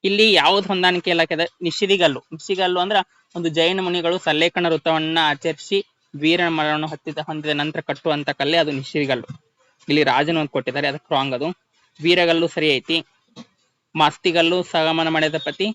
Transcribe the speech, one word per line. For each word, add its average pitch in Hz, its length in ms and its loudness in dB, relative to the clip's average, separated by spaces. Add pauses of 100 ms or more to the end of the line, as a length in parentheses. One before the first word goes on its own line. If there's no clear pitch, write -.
ಇಲ್ಲಿ 208 300 4
ಯಾವ್ದು 185 340 4
ಹೊಂದಾಣಿಕೆ 180 420 0
ಇಲ್ಲ 170 140 2
ಕೆದ-, 165 280 -2 (100)
ನಿಶಿದಿಗಲ್ಲು. 175 580 0 (120)
ನಿಶಿದಿಗಲ್ಲು 180 480 -2
ಅಂದ್ರ 196 180 0 (380)
ಒಂದು 170 140 -4
ಜೈನ 165 300 0
ಮುನಿಗಳು 175 380 -2
ಸಲ್ಲೇಖನ 170 500 0
ವೃತ್ತವನ್ನ 160 540 0
ಆಚರಿಸಿ 156 640 -2 (300)
ವೀರ 170 320 2
ಮರಣವನ್ನು 156 400 0
ಹತ್ತಿದ, 151 300 -10
ಹೊಂದಿದ 151 320 -6
ನಂತರ 147 320 -4
ಕಟ್ಟುವಂತ 147 480 -4
ಕಲ್ಲೇ 147 280 0
ಅದು 151 140 2
ನಿಶಿದಿಗಲ್ಲು. 135 560 -4 (600)
ಇಲ್ಲಿ 147 160 2
ರಾಜನ 147 340 2
ಒಂದು 151 120 -2
ಕೊಟ್ಟಿದ್ದಾರೆ, 139 380 -4
ಅದಕ್ಕೆ 151 280 -6
ರಾಂಗ್ 135 180 0
ಅದು. 135 140 -4 (540)
ವೀರಗಲ್ಲು 170 460 2
ಸರಿ 156 220 0
ಐತಿ. 160 360 -2 (920)
ಮಾಸ್ತಿಗಲ್ಲು 165 680 2
ಸಗಮನ 160 440 0
ಮಾಡಿದ 156 280 0 (100)
ಪತಿ 185 280 -4